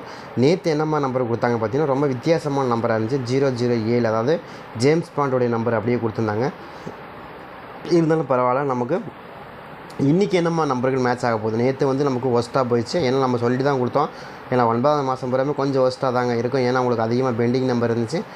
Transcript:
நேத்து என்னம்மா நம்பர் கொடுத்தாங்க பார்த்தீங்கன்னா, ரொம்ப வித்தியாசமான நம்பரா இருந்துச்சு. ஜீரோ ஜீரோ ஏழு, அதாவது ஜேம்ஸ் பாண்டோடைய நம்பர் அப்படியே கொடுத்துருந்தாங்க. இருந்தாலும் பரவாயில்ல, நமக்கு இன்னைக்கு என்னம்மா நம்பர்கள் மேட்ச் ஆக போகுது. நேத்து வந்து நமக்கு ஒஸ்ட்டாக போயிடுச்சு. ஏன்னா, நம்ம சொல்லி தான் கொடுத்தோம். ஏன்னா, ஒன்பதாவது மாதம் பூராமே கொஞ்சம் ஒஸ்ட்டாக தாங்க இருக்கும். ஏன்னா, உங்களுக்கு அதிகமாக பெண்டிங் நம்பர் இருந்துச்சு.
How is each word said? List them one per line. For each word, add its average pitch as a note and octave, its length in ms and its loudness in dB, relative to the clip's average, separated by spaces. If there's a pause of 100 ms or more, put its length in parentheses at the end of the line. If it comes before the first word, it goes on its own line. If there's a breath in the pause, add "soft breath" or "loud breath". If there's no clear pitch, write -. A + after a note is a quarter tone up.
(360 loud breath)
நேத்து E3 360 2
என்னம்மா D3+ 280 0
நம்பர் B2+ 300 0
கொடுத்தாங்க A#2 300 0
பார்த்தீங்கன்னா, C3 340 0
ரொம்ப C#3+ 140 2
வித்தியாசமான C#3 640 0
நம்பரா A2+ 260 0
இருந்துச்சு. A2 300 0
ஜீரோ C3+ 280 2
ஜீரோ A#2+ 240 0 (100)
ஏழு, A#2+ 200 2
அதாவது A2+ 280 2 (420 loud breath)
ஜேம்ஸ் D#3 380 2
பாண்டோடைய B2+ 340 0
நம்பர் A#2 280 0
அப்படியே A#2 220 0
கொடுத்துருந்தாங்க. A2+ 480 -2 (1400 loud breath)
இருந்தாலும் D#3+ 400 2
பரவாயில்ல, B2+ 340 2
நமக்கு B2+ 320 -2 (1000)
இன்னைக்கு F3 380 4
என்னம்மா E3+ 280 2
நம்பர்கள் C3 380 0
மேட்ச் B2 220 0
ஆக A#2 120 2
போகுது. A2 200 -2
நேத்து B2+ 280 2
வந்து C3+ 180 2
நமக்கு C3 260 0
ஒஸ்ட்டாக A#2+ 360 2
போயிடுச்சு. A#2+ 340 0
ஏன்னா, C3 200 2
நம்ம B2+ 180 2
சொல்லி B2+ 260 0
தான் C#3 160 2
கொடுத்தோம். B2 300 0 (400 loud breath)
ஏன்னா, B2 180 4
ஒன்பதாவது C#3 360 2
மாதம் C3 280 -4
பூராமே C3+ 240 0
கொஞ்சம் C#3 280 2
ஒஸ்ட்டாக B2+ 300 0
தாங்க B2 220 0
இருக்கும். B2 280 0
ஏன்னா, B2 160 2
உங்களுக்கு A#2+ 240 2
அதிகமாக B2 300 0
பெண்டிங் A#2+ 320 0
நம்பர் A#2+ 260 2
இருந்துச்சு. A#2 280 -2 (160 loud breath)